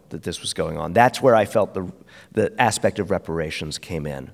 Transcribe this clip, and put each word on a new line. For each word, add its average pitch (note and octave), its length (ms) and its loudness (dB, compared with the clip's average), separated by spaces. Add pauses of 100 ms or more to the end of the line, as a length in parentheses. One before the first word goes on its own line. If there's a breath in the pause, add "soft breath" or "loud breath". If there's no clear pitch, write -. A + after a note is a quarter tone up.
(100)
that E2 120 -12
this - 200 -8
was - 120 -8
going D#2+ 240 -4
on. D#2+ 140 -6
That's A#2+ 300 6
where B2+ 120 8
I G#2+ 100 4
felt G2 300 0
the, F#2 160 -6 (420 loud breath)
the G#2 280 0
aspect A2 380 2
of F2+ 120 -4
reparations E2 680 -4
came D#2 280 -8
in, C2+ 280 -10